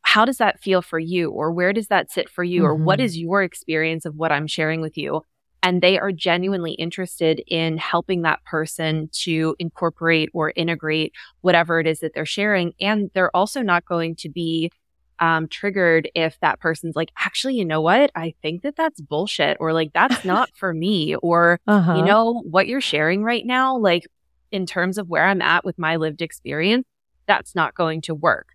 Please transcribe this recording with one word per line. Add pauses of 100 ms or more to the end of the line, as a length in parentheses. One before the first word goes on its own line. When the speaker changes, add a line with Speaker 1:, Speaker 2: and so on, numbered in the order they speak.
Speaker 1:
How
does
that
feel
for
you?
Or
where
does
that
sit
for
you?
Or
what
Speaker 2:
Mm-hmm.
Speaker 1:
is
your
experience
of
what
I'm
sharing
with
you?" (400)
And
they
are
genuinely
interested
in
helping
that
person (140)
to
incorporate
or
integrate (300)
whatever
it
is
that
they're
sharing.
And
they're
also
not
going
to
be, (480)
um,
triggered
if
that
person's
like,
"Actually,
you
know
what?
I
think
that
that's
bullshit,"
or,
like,
"That's
not
Speaker 2:
<laughs>
Speaker 1:
for
me,"
or,
Speaker 2:
Uh-huh.
Speaker 1:
"You
know,
what
you're
sharing
right
now,
like, (440)
in
terms
of
where
I'm
at
with
my
lived
experience, (400)
that's
not
going
to
work."